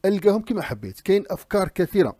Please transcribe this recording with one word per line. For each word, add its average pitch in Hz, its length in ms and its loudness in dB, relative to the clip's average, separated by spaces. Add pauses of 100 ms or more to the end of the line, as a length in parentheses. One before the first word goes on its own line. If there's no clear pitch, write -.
ألقاهم 202 360 2
كما 214 200 -4
حبيت، 104 400 -10
كاين 196 280 2
أفكار 190 380 -2
كثيرة 185 520 0